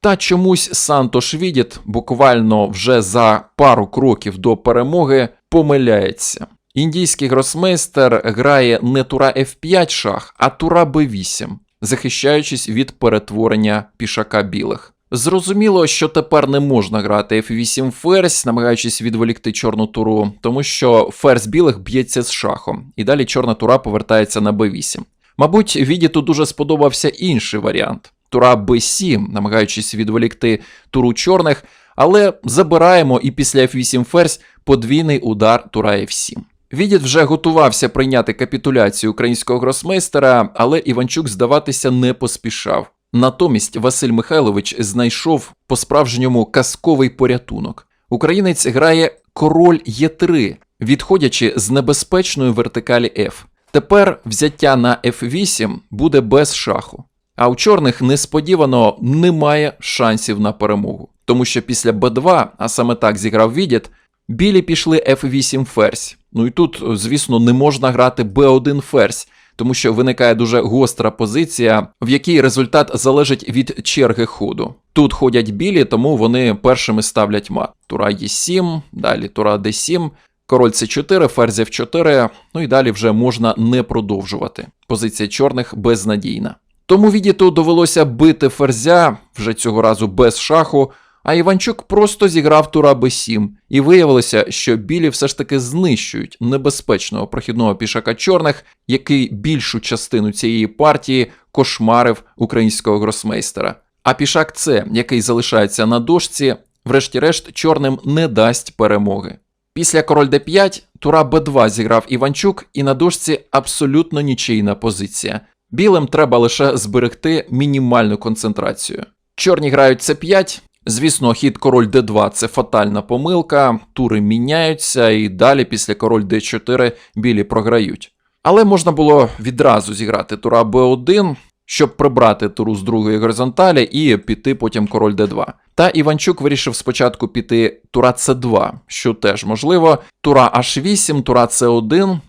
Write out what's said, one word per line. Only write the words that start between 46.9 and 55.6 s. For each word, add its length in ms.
порятунок. 760
Українець 560
грає 500
король 520
Є 240
три, 480
відходячи 760
з 140
небезпечної 800
вертикалі 680
F. 140
Тепер 560
взяття 500
на 280
Ф 180
вісім 580